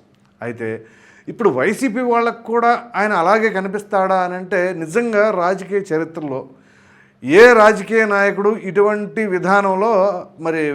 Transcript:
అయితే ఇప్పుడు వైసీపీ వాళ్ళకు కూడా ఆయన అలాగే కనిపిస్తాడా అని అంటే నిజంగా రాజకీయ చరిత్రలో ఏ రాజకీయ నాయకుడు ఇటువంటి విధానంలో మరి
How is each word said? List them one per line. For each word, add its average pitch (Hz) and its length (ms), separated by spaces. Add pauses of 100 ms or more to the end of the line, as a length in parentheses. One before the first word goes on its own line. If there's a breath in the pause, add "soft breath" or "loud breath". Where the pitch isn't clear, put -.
(420)
అయితే 113 440 (420 loud breath)
ఇప్పుడు 220 200 (100)
వైసీపీ 220 420
వాళ్ళకు 233 420
కూడా 233 420 (100)
ఆయన 208 180
అలాగే 202 360 (100)
కనిపిస్తాడా 190 600
అని 180 140
అంటే 185 380
నిజంగా 208 580
రాజకీయ 185 500 (100)
చరిత్రలో 156 580 (760 soft breath)
ఏ 247 280
రాజకీయ 214 520
నాయకుడు 202 460 (200)
ఇటువంటి 208 560
విధానంలో 190 680 (480)
మరి 160 220 (120)